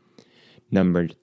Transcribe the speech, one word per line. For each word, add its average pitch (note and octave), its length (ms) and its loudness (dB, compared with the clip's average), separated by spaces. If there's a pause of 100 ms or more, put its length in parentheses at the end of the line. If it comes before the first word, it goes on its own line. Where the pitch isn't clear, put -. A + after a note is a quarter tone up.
(720)
Number F2 380 0 (140)